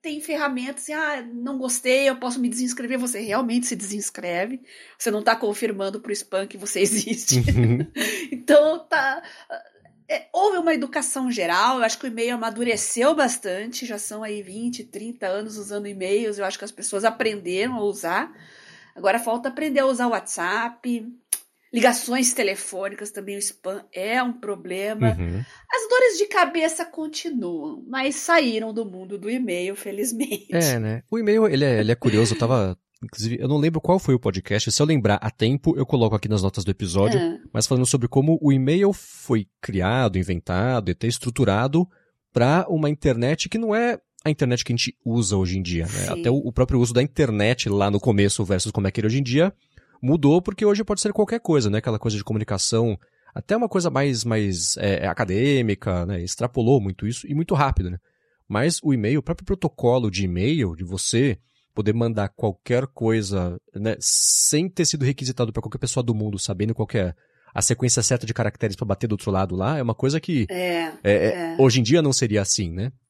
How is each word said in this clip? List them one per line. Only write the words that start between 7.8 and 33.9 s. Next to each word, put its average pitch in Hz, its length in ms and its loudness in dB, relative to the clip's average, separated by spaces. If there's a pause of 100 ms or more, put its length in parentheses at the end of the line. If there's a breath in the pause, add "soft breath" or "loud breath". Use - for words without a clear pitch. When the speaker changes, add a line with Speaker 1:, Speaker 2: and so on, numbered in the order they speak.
Speaker 1:
Então, 302 480 4 (100)
tá, 285 320 0 (880 loud breath)
é, - 240 -4
houve 381 240 2
uma 330 160 2
educação 269 580 -2
geral, 208 460 2
eu 233 80 2
acho 226 140 -2
que - 60 -10
o - 20 -4
e-mail 233 280 -2
amadureceu 233 800 0
bastante, 240 680 -2
já 220 140 -10
são 214 240 -10
aí 208 180 -8
vinte, 220 420 -8
trinta 220 440 -10
anos 214 300 -6
usando 208 300 -8
e-mails, 202 520 -2
eu 202 60 -2
acho 190 140 -6
que 196 60 -12
as 220 60 -14
pessoas 196 340 -4
aprenderam 208 680 -2
a 110 80 -4
usar. 196 500 -4 (600 loud breath)
Agora 190 260 2
falta 240 280 -4
aprender 285 320 -2
a 269 60 2
usar 247 220 2
o - 20 2
WhatsApp, 226 1000 -4 (680)
ligações 240 600 2
telefônicas 196 760 -4
também, 202 280 -10
o - 20 -8
spam 196 540 -8
é 220 280 -2
um 247 120 -2
problema. 196 840 -2
Speaker 2:
Uhum. 87 220 -4 (340 loud breath)
Speaker 1:
As 453 160 -2
dores 494 280 4
de 403 80 2
cabeça 339 580 0
continuam, 254 1040 -8
mas 262 280 -2
saíram 233 580 0
do 226 120 -4
mundo 185 320 -12
do 190 120 -8
e-mail, 196 480 -4
felizmente. 220 760 -6
Speaker 2:
É, 156 240 2
né? 110 320 -4
O 220 80 -2
e-mail, 220 300 4
ele 143 160 2
é, 127 160 4
ele 107 140 2
é - 20 4
curioso, 113 380 4
eu 113 40 -2
tava, 113 400 0 (240)
inclusive, 110 380 -6
eu - 80 -2
não 139 100 2
lembro 156 220 2
qual 175 180 2